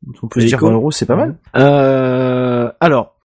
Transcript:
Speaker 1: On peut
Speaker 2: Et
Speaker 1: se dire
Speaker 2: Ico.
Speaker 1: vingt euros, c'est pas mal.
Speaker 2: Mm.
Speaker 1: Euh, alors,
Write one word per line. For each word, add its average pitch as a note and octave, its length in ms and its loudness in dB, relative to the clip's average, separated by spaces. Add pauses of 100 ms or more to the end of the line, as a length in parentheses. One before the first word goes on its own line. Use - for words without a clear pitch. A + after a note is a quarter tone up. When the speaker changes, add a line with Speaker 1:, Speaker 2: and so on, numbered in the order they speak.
(220)
Speaker 1:
On A#2 60 -10
peut A#2 140 -2
Speaker 2:
Et - 20 2
Speaker 1:
se A2+ 60 4
dire B2+ 100 0
Speaker 2:
Ico. A2+ 80 2
Speaker 1:
vingt A2+ 60 2
euros, B2 180 0
c'est - 160 -4
pas B2 80 0
mal. B3 160 -2
Speaker 2:
Mm. - 40 -14 (220)
Speaker 1:
Euh, B2+ 1120 0 (100)
alors, C#3 360 0 (120)